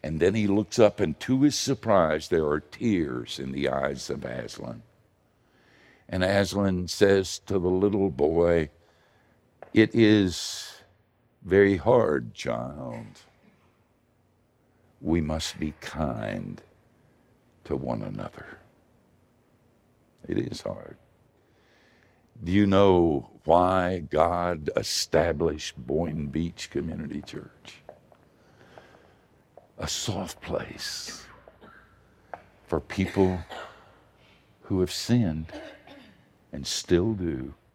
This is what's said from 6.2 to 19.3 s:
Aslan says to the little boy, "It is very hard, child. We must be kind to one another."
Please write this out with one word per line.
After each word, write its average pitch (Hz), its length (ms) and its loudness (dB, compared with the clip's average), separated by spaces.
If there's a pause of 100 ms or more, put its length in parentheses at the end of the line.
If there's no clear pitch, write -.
Aslan 98 640 2
says 98 580 4
to 98 140 -2
the 87 100 2
little 98 400 2
boy, 82 600 2 (1040)
"It 110 180 6
is 107 880 2 (640)
very 98 340 4
hard, 80 560 2
child. 62 880 -10 (1800)
We 80 220 0
must 78 380 -6
be 78 220 -6
kind 52 840 -6 (1000)
to 76 100 -4
one 62 260 -6
another." - 560 -12 (1700)